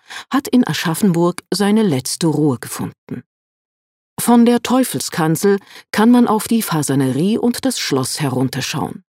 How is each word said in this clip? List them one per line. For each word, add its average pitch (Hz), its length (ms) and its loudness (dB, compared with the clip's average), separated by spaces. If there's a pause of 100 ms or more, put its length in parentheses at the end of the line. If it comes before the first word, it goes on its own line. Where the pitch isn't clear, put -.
(320)
hat 277 160 -2
in 247 180 4
Aschaffenburg 170 800 0 (100)
seine 202 300 2
letzte 165 440 -2
Ruhe 147 300 0
gefunden. - 680 -12 (960)
Von 240 280 4
der 240 180 2
Teufelskanzel 196 960 0 (320)
kann 214 200 4
man 247 180 6
auf 214 180 -2
die 226 140 0
Fasanerie 143 760 0
und - 280 -2
das 254 120 -2
Schloss - 440 -4
herunterschauen. 127 840 -4 (100)